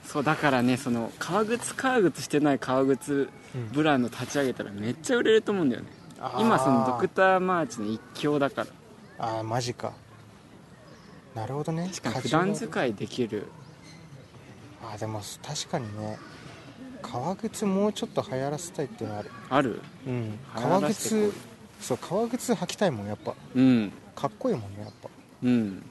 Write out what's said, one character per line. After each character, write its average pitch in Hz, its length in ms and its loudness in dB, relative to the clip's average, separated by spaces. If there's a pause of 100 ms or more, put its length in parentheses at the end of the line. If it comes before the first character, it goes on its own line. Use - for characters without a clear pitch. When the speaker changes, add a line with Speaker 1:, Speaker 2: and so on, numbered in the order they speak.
Speaker 1:
そ 147 140 -2
う、 123 40 0
だ 151 120 4
か 151 140 4
ら 123 120 4
ね、 123 140 4
そ 120 140 -4
の、 117 280 -2
革 196 260 0
靴、 233 300 -2
革 254 260 2
靴 151 220 4
し - 60 -8
て 151 100 2
な 143 140 6
い 131 60 2
革 135 280 2
靴 139 420 2 (260)
Speaker 2:
う 131 40 -6
ん。 113 140 -6
Speaker 1:
ブ 147 100 2
ラ 151 140 6
ン 123 60 4
ド 117 60 2
立 127 180 -6
ち - 120 -2
上 139 80 2
げ 120 80 0
た - 80 -6
ら 104 80 -6
め 101 200 -4
っ - 40 -2
ち - 180 -2
ゃ 247 40 4
売 - 80 2
れ 220 80 6
る 220 100 6
と 220 100 -2
思 190 100 2
う - 20 4
ん 135 40 4
だ 117 80 2
よ - 60 -10
ね。 - 60 -14 (320)
Speaker 2:
あ - 160 -6
ー。 - 60 2
Speaker 1:
今 220 160 6
そ 131 120 4
の 135 160 6
ド 127 80 2
ク 175 140 0
タ 190 280 6
ー 180 40 4
マ 180 220 2
ー 147 40 0
チ - 140 -8
の 104 60 -2
一 110 140 -2 (140)
強 147 240 0
だ 139 120 4
か 113 120 -4
ら。 104 60 -4 (500)
Speaker 2:
あ 113 220 -2
ー、 - 20 -4
マ 113 180 0
ジ 120 140 -2
か。 113 180 -6 (1400)
な 110 120 -4
る 135 80 -6
ほ 147 80 -4
ど 165 100 -4
ね。 175 200 -4
Speaker 1:
し - 80 -10
か - 100 -4
も 135 100 -2
普 - 80 -4
段 156 260 4
使 151 320 -2
い 110 80 0
で 104 120 -6
き 120 200 -2
る。 104 200 -4 (1300)
Speaker 2:
カ 110 80 -12
ジ - 0 -
ュ - 0 -
ア - 20 -10
ル。 107 40 -10
あ - 20 -10
ー、 101 40 -12
で 110 60 -6
も 107 140 -6 (240)
確 - 240 -8
か 165 100 -4
に 107 220 -8
ね。 107 180 -6 (840)
革 147 340 -4
靴 220 300 -4
も 196 220 4
う 208 40 0
ち - 120 -6
ょ - 20 -6
っ - 40 -14
と - 180 0
流 131 100 -4
行 139 120 -2
ら 147 80 -4
せ - 140 -10
た 160 100 -4
い 135 40 -2
っ - 20 -10
て - 160 -8
い - 20 -4
う 107 40 -6
の 104 60 -6
は 104 40 -6
あ - 20 -8
る。 104 80 -10 (200)
Speaker 1:
あ 139 120 6
る？ 117 180 -2 (260)
Speaker 2:
う 131 40 -4
ん。 113 280 -4 (180)
Speaker 1:
流 113 60 -4
行 165 180 4
ら 214 120 2
せ - 180 -2
て 220 60 2
こ - 0 -
い。 214 40 4
Speaker 2:
革 208 100 4
靴、 196 40 -10 (460)
そ - 140 -2
う、 - 40 -2
革 220 300 -2
靴 240 240 -2
履 180 160 0
き - 80 -8
た 208 100 2
い 165 60 4
も 101 120 -6
ん、 104 40 -6
や 107 60 -4
っ - 20 -6
ぱ。 - 180 -8 (200)
Speaker 1:
う 123 60 4
ん。 120 320 6 (220)
Speaker 2:
か 139 140 -4
っ - 100 0
こ 262 120 -2
い - 20 2
い 156 40 0
も 104 120 -8
ん 98 60 -12
ね、 104 80 -12
や 104 40 -10
っ 104 40 -14 (120)
ぱ。 - 60 -14 (340)
Speaker 1:
う 123 80 4
ん。 107 400 2